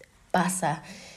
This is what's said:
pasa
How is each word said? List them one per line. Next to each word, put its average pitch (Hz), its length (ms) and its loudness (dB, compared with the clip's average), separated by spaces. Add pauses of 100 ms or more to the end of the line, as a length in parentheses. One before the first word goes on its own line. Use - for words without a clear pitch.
(300)
pasa 175 520 2 (340)